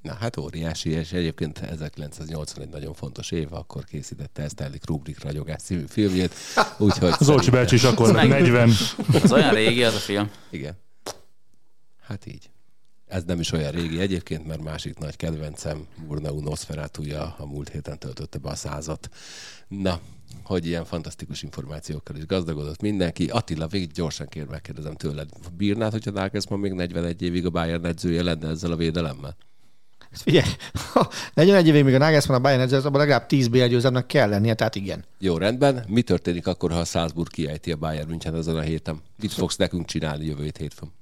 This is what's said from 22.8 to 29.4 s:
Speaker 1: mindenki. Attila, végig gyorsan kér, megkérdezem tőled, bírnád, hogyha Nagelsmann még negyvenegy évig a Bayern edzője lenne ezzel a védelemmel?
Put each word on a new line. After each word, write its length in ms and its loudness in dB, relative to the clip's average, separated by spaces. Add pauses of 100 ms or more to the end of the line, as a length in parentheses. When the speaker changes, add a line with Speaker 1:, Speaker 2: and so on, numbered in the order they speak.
Speaker 1:
mindenki. 480 0
Attila, 380 -2
végig 240 -4
gyorsan 360 -6
kér, 180 -10
megkérdezem 500 -12
tőled, 340 -8 (280)
bírnád, 340 0
hogyha 200 -6
Nagelsmann 480 -4
még 140 -2
negyvenegy 480 -4
évig 240 -2
a 40 0
Bayern 360 -2
edzője 380 -2
lenne 260 -2
ezzel 220 -4
a 40 -2
védelemmel? 600 -4 (760)